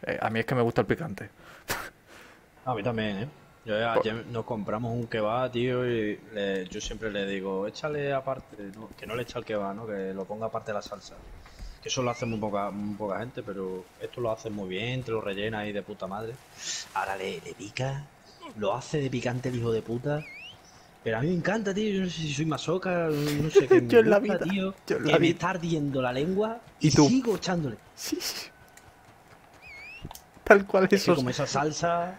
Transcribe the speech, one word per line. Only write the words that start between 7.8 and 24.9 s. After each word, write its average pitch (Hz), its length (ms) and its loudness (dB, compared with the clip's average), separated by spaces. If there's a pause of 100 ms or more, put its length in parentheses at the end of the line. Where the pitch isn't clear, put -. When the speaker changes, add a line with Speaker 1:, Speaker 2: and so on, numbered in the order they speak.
Speaker 2:
aparte", 131 440 -4 (200)
no, 107 200 -16
que 101 100 -14
no 107 100 -6
le 123 60 -2
echa 117 160 -8
el 113 60 -8
kebab, 101 300 -2
¿no? 113 120 -10
Que 95 280 -4
lo 98 100 -6
ponga 110 220 -6
aparte 110 240 -6
de 104 40 -2
la 104 80 -4
salsa. - 320 -12 (680)
Que 117 60 -8
eso 131 140 -2
lo 123 80 0
hace 120 160 -4
muy 113 120 -2
poca, 101 320 -2
muy 104 260 -6
poca 98 240 -2
gente, 127 220 -8
pero 92 420 -6 (160)
esto 113 200 -10
lo 113 120 0
hace 110 180 -6
muy 101 180 -6
bien, 120 340 -4
te 113 100 -8
lo 110 80 0
rellena 104 400 -2
ahí 104 120 -4
de 101 100 -4
puta 95 240 -10
madre. 110 280 -6 (600)
Ahora 98 220 -2
le, 95 240 -4
le 82 140 -14
pica, 135 500 -6 (520)
lo 104 180 0
hace 147 260 -4
de 135 100 -2
picante 123 400 -2
el 123 60 -4
hijo 117 160 0
de 110 100 0
puta. 143 420 -2 (800)
Pero 110 140 0
a - 40 -2
mí 156 60 2
me 185 80 2
encanta, 196 380 0
tío, 214 200 2
yo 190 80 2
no 185 80 0
sé 160 120 -8
si 147 120 -2
soy 143 120 0
masoca, 170 640 0
no 147 400 0
sé 392 180 6
qué 381 120 10
Speaker 1:
<laughs> - 0 -
Speaker 2:
me 120 80 0
Speaker 1:
Yo 233 120 10
en 220 100 8
la 202 80 8
Speaker 2:
gusta, - 20 6
Speaker 1:
vida, 202 200 0
Speaker 2:
tío, 190 340 0 (120)
Speaker 1:
yo 156 100 0